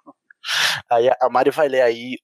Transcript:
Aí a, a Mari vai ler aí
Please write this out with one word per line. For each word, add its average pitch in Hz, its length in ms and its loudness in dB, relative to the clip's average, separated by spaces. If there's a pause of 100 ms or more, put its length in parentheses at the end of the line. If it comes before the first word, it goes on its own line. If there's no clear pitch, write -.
(920)
Aí 120 180 4
a, 123 120 2
a 127 80 2
Mari 127 200 2
vai 151 180 0
ler 131 140 0
aí 120 420 -2